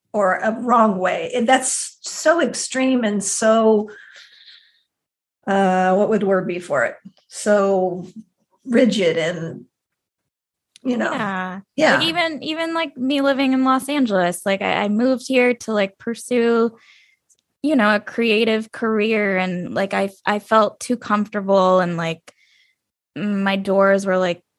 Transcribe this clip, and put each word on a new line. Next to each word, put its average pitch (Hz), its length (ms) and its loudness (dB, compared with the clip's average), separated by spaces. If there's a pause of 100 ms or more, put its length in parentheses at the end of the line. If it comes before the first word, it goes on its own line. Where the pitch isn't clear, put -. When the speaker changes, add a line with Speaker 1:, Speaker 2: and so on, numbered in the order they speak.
(120)
Speaker 1:
or 196 240 0
a 220 160 -2
wrong 226 460 2
way. 175 360 -2
And 240 140 0
that's - 540 0
so - 380 0
extreme 262 640 -2
and 208 200 -2
so, 220 680 2 (1600)
uh, 185 480 2
what 202 140 2
would 214 140 0
the 202 40 -2
word 185 200 0
be 175 120 -6
for 143 260 0
it? - 120 -4 (320)
So 190 800 0 (580)
rigid 208 520 2
and, 165 480 -6 (1160)
you 247 140 -2
know. 220 160 -2
Speaker 2:
Yeah. 190 480 -6 (160)
Speaker 1:
Yeah. 285 220 4
Speaker 2:
Like, 311 100 0
even, 330 340 -2
even, 330 320 -6
like, 330 220 -6
me 269 240 -2
living 269 320 2
in 262 120 2
Los 262 240 0
Angeles, 202 560 0
like, 196 180 0
I, 190 220 0
I 208 40 -2
moved 240 380 0
here 247 280 2
to, 233 180 -8
like, 196 260 -2
pursue, 233 800 -2 (840)
you 302 140 0
know, 214 180 4
a 208 60 0
creative 220 720 -2
career. 214 640 -2
And, 180 360 -4
like, 196 200 -2
I, 196 160 -2 (160)
I 208 140 0
felt 214 400 0
too - 160 -4
comfortable 196 840 2
and, 175 160 -2
like, 165 360 -8 (840)
my 196 400 -2
doors 196 500 2
were, 185 120 0
like, 180 240 -2 (160)